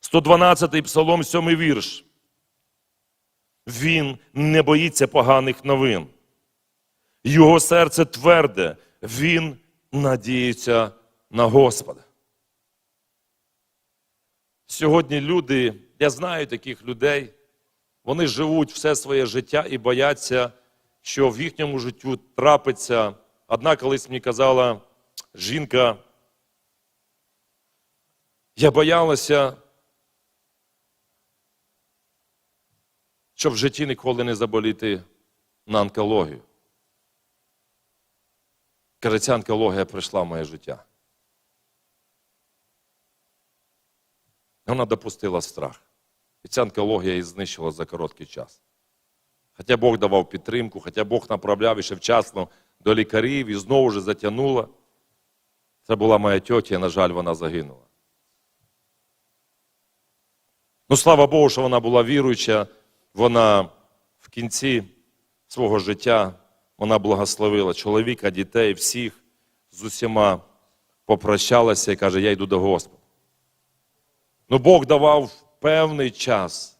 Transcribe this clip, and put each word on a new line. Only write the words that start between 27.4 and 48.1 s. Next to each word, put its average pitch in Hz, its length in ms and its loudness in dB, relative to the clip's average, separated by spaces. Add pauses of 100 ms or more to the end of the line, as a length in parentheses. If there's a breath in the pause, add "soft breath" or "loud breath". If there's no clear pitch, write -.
«Я 147 140 4
боялася, 151 880 2 (3750)
щоб 147 180 -2
в 113 40 -6
житті 139 300 -4
ніколи 127 380 -4
не 120 100 -4
заболіти 107 680 -4 (640)
на 107 140 -2
онкологію». 98 600 -2 (2500)
Каже, 110 160 0
ця 127 160 0
онкологія 107 500 -2
прийшла 92 380 -6
в 87 40 -4
моє 82 180 -8
життя. 73 400 -16 (3750)
Вона 127 180 -4
допустила 104 560 -6
страх. - 420 -12 (600)
І - 40 -20
ця - 140 -4
онкологія 104 480 -4
її 90 120 -4
знищила 85 480 -10
за 78 140 -10
короткий 82 420 -12